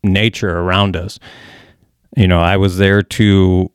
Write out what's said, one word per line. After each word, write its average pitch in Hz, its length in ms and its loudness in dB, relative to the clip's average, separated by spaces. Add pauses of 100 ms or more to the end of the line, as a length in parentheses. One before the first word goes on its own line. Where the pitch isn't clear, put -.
nature 98 580 -2
around 92 360 -2
us. 87 240 -10 (960)
You 104 120 2
know, 90 120 2
I 87 160 0
was 95 220 -2
there 98 240 2
to 95 720 0